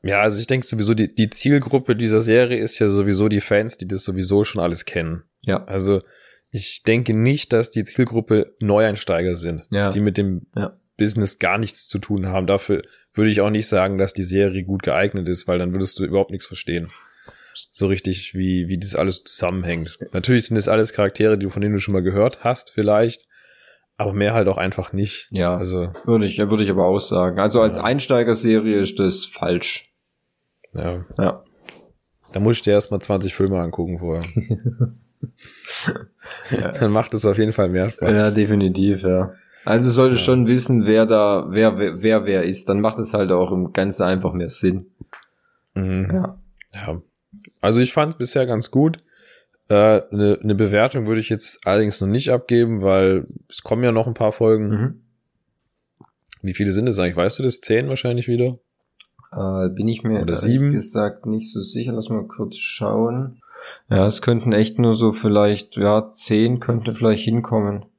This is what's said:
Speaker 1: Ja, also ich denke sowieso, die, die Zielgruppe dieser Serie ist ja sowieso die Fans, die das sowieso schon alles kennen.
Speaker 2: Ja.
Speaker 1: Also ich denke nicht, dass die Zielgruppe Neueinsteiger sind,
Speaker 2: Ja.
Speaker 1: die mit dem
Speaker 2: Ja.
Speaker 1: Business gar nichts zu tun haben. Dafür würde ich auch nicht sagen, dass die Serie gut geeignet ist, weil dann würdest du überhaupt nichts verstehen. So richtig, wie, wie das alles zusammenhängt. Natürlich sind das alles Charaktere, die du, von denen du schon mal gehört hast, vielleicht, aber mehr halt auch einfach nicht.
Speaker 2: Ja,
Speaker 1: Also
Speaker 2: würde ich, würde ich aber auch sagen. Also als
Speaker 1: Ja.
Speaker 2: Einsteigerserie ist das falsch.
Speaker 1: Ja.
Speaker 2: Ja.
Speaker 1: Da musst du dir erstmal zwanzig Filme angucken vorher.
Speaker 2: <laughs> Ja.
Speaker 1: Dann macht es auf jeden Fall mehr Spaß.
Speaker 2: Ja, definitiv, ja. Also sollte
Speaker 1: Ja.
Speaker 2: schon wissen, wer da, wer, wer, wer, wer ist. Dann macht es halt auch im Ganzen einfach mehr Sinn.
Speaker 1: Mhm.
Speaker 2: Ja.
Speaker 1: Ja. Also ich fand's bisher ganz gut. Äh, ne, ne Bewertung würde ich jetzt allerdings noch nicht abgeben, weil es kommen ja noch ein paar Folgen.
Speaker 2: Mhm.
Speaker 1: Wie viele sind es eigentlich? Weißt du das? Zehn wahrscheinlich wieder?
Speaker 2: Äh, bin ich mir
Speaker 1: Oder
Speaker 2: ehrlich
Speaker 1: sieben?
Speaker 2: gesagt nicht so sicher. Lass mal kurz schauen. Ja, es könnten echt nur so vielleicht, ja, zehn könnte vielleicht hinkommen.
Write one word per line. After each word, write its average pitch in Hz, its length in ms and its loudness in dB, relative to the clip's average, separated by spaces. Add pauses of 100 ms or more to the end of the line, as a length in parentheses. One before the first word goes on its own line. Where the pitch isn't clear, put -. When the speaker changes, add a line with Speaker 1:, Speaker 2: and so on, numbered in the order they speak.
Speaker 1:
Ja, 98 180 0
also 104 200 2
ich 117 60 -10
denke 127 200 -2
sowieso, 110 260 0
die, 107 220 0
die 110 140 2
Zielgruppe 135 680 2
dieser 110 240 2
Serie 120 400 4
ist 110 200 -4
ja 107 100 4
sowieso 101 400 2
die 101 120 2
Fans, 110 360 0
die 92 100 -10
das 95 160 -6
sowieso 95 400 0
schon 104 180 -4
alles 85 240 -2
kennen. 82 380 -6 (180)
Speaker 2:
Ja. - 240 -2
Speaker 1:
Also 98 360 0 (500)
ich - 320 -8
denke 117 340 2
nicht, 131 360 0
dass 110 180 0
die 110 140 -2
Zielgruppe 113 760 0
Neueinsteiger 101 760 0
sind, 82 360 -8
Speaker 2:
Ja. 101 180 0
Speaker 1:
die 98 120 -2
mit 104 160 0
dem 98 380 -2
Speaker 2:
Ja. 101 220 -6 (200)
Speaker 1:
Business 104 420 0
gar 90 180 0
nichts - 300 -6
zu - 120 -6
tun 98 280 -4
haben. 95 200 -2
Dafür 98 340 0 (320)
würde 107 180 2
ich 101 100 2
auch 101 80 2
nicht 107 180 -2
sagen, 98 300 0
dass 95 160 0
die 98 100 -6
Serie 95 400 0
gut 95 200 -4
geeignet 92 440 -2
ist, 90 200 -4
weil 90 100 0
dann 90 160 -2
würdest 92 260 -2
du 95 60 -2
überhaupt 95 260 0
nichts 98 140 -10
verstehen. 85 420 -8 (840)
So 98 160 -4
richtig, 95 480 -4
wie, 92 320 -2
wie 92 120 -4
das 98 160 -6
alles 90 280 -2
zusammenhängt. 87 720 -6 (160)
Natürlich 113 320 0
sind 113 100 -2
das 104 120 0
alles 110 260 2
Charaktere, 107 440 2
die 98 80 -4
du, 95 40 -4
von 101 140 -6
denen 104 100 0
du 101 60 0
schon 101 160 -4
mal 92 80 0
gehört 101 400 0
hast, - 280 -4
vielleicht, 107 540 2 (720)
aber 104 160 -2
mehr 101 220 0
halt 101 120 4
auch 95 100 0
einfach 95 360 -4
nicht. 101 380 -4
Speaker 2:
Ja, 90 260 0
Speaker 1:
Also 90 340 -4 (140)
Speaker 2:
würde 113 220 2
ich, - 100 -4
würde 104 260 2
ich 98 60 0
aber 95 160 2
auch 95 140 2
sagen. 92 400 -2
Also 107 220 2
als 110 160 2
Speaker 1:
Ja. - 60 -6
Speaker 2:
Einsteigerserie 113 960 2
ist 95 200 -2
das 95 260 0
falsch. - 680 -6 (840)
Speaker 1:
Ja. 87 320 -6 (120)
Speaker 2:
Ja. - 260 -2 (880)
Speaker 1:
Da 98 60 -4
musst 113 220 2
du - 80 -18
dir 101 60 4
erstmal 101 260 0
zwanzig 95 320 -2
Filme 98 260 0
angucken 87 400 -6
vorher. 85 240 -6 (120)
Speaker 2:
<laughs> - 600 -4 (1500)
Ja. - 200 -4
Speaker 1:
Dann 110 200 0
macht 110 220 0
es 107 120 -2
auf 98 120 4
jeden 107 160 0
Fall 95 160 2
mehr 92 220 0
Spaß. - 200 0
Speaker 2:
Ja, 104 200 4
definitiv, 101 720 2
ja. 92 300 0 (340)
Also 123 240 2
sollte 127 240 4
Speaker 1:
Ja. 113 60 2
Speaker 2:
schon 127 260 4
wissen, 123 380 2
wer 110 200 6
da, 104 440 2
wer, 104 280 4
wer, 92 240 -2
wer, 107 240 4
wer 95 180 2
ist. 95 260 -4
Dann 101 100 2
macht 107 200 0
es - 140 -6
halt 98 200 0
auch 90 180 2
im 92 220 -2
Ganzen 98 300 -2
einfach 92 280 0
mehr 87 180 -4
Sinn. 92 360 -2 (880)
Speaker 1:
Mhm. 95 400 -2
Speaker 2:
Ja. 185 240 -2 (360)
Speaker 1:
Ja. 87 280 -10 (580)
Also 113 220 2
ich 127 100 0
fand's 156 260 -2
bisher 123 280 -2
ganz 120 260 -4
gut. 156 320 2 (640)
Äh, 107 320 6 (100)
ne, 104 300 2
ne 104 140 0
Bewertung 107 500 0
würde 113 140 0
ich 117 80 -6
jetzt - 400 -4
allerdings 104 320 0
noch 98 80 -2
nicht 120 220 0
abgeben, 117 520 2
weil 95 460 2 (220)
es - 120 -12
kommen 117 220 -2
ja 120 80 4
noch 113 160 0
ein 117 60 -4
paar 110 180 0
Folgen. 110 380 2
Speaker 2:
Mhm. 110 320 -2 (1400)
Speaker 1:
Wie 95 120 -6
viele 101 180 0
sind 107 160 0
es 104 100 0
eigentlich? 87 200 0
Weißt 90 220 0
du 135 40 -4
das? 127 160 -2
Zehn 123 300 0
wahrscheinlich 123 400 -2
wieder? 123 300 0 (720)
Speaker 2:
Äh, 95 360 -2
bin 98 200 -2
ich 113 140 -4
mir 110 180 0
Speaker 1:
Oder 82 120 -2
Speaker 2:
ehrlich 78 60 -2
Speaker 1:
sieben? 135 320 2
Speaker 2:
gesagt - 540 -4
nicht 110 260 -4
so 98 100 -8
sicher. 117 300 -6
Lass 110 160 -6
mal 110 200 -4
kurz - 300 -8
schauen. 117 840 -2 (480)
Ja, 98 180 4
es - 140 -2
könnten 117 320 2
echt 110 260 2
nur 117 160 4
so 113 160 4
vielleicht, 104 640 2
ja, 107 380 2
zehn 117 480 2
könnte 113 320 -2
vielleicht 110 320 2
hinkommen. 107 580 -2 (160)